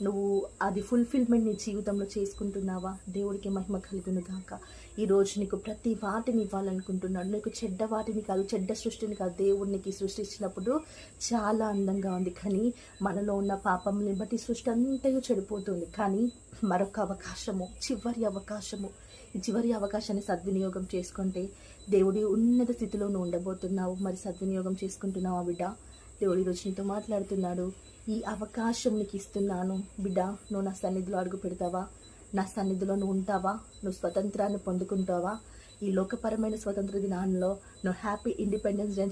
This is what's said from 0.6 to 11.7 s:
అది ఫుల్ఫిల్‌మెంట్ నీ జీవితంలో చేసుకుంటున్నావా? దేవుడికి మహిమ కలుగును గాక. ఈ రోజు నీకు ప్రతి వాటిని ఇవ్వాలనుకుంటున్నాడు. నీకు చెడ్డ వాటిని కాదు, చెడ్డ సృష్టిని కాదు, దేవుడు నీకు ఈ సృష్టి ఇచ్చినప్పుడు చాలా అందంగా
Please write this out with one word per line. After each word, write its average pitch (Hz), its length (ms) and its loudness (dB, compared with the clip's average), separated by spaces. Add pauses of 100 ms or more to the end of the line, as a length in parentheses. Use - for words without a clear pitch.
అది 196 200 2
ఫుల్ఫిల్‌మెంట్ 233 640 4
నీ 214 80 2
జీవితంలో 202 520 -2 (120)
చేసుకుంటున్నావా? 190 800 -2 (120)
దేవుడికి 196 400 -2
మహిమ 196 280 -2
కలుగును 185 440 -2 (100)
గాక. 190 280 -8 (400)
ఈ 214 60 2
రోజు 196 340 6
నీకు 196 160 0
ప్రతి 220 380 -2
వాటిని 220 480 2
ఇవ్వాలనుకుంటున్నాడు. 190 840 -2
నీకు 214 240 -2 (120)
చెడ్డ 196 200 -2
వాటిని 220 380 -2
కాదు, 196 320 0
చెడ్డ 196 200 0
సృష్టిని 220 420 -4
కాదు, 185 280 -2
దేవుడు 196 260 4
నీకు 190 200 -2
ఈ - 20 -2
సృష్టి 196 300 -4
ఇచ్చినప్పుడు 208 600 -2 (520)
చాలా 214 340 2
అందంగా 196 480 2